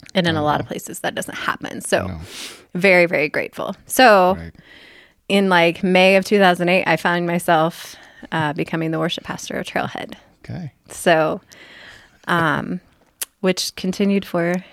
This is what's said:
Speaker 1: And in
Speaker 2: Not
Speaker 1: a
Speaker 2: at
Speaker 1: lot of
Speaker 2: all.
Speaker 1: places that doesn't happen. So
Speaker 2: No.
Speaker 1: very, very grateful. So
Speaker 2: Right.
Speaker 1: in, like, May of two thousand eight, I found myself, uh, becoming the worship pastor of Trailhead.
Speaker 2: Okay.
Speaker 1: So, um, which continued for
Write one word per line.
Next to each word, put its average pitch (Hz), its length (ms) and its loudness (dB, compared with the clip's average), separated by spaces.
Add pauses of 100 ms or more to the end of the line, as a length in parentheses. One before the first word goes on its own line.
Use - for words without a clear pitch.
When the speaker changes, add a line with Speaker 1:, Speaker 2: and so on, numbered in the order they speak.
(140)
Speaker 1:
And 180 120 0
in 165 80 0
Speaker 2:
Not 156 60 -2
Speaker 1:
a - 20 -2
Speaker 2:
at 151 40 0
Speaker 1:
lot 147 140 0
of - 60 -8
Speaker 2:
all. - 20 -18
Speaker 1:
places - 320 -12
that - 140 -6
doesn't - 220 -8
happen. - 440 -8
So - 280 -2
Speaker 2:
No. 85 120 -10 (540)
Speaker 1:
very, 180 320 4
very 151 220 0
grateful. - 480 -6 (100)
So 196 520 6
Speaker 2:
Right. - 140 -14 (760)
Speaker 1:
in, 196 200 2
like, 170 360 2
May 185 320 6
of 190 80 2
two 208 140 2
thousand 180 300 4
eight, 185 180 2
I 165 100 2
found 175 300 -2
myself, 170 680 0 (380)
uh, 156 220 -2
becoming 165 360 -4
the 160 80 -4
worship 175 260 -6
pastor - 340 -10
of - 80 -8
Trailhead. - 480 -8 (300)
Speaker 2:
Okay. - 280 -12 (180)
Speaker 1:
So, 165 500 0 (840)
um, 170 540 -2 (600)
which - 360 -2
continued 196 480 -2
for 175 300 -2 (180)